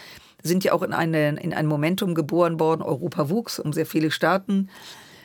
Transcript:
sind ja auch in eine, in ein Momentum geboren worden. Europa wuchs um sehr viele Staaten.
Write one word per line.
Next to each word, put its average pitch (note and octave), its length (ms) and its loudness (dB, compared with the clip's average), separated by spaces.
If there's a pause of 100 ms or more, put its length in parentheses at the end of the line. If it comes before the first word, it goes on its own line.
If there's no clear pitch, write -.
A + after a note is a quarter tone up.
(420)
sind F3+ 200 2
ja - 120 4
auch E3+ 80 2
in - 100 -4
eine, D3+ 480 2
in E3 140 -4
ein D#3 120 0
Momentum E3 480 0
geboren E3 460 2
worden. D#3+ 220 2
Europa D3 480 -2
wuchs A#3 280 -2
um D3+ 140 -4
sehr D#3 140 0
viele D#3 240 0
Staaten. F#3+ 580 0 (560)